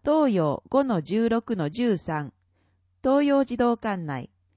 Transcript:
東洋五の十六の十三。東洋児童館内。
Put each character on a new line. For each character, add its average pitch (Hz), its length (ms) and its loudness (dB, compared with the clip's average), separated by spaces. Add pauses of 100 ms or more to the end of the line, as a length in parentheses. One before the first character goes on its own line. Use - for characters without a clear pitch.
東 294 300 2
洋 156 360 0
五 277 140 2
の 202 200 -2
十 214 260 0
六 226 260 -2
の 151 140 -2
十 220 280 0
三。 151 360 -8 (720)
東 277 220 4
洋 277 200 2
児 240 120 -8
童 240 200 2
館 190 280 -6
内。 135 260 -8 (260)